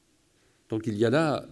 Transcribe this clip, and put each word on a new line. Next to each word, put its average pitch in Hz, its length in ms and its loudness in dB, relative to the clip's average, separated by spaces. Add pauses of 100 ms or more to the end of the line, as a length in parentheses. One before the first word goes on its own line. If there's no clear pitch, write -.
(680)
Donc 110 180 -6
il 104 120 -4
y 110 80 4
a 113 40 4
là 143 420 0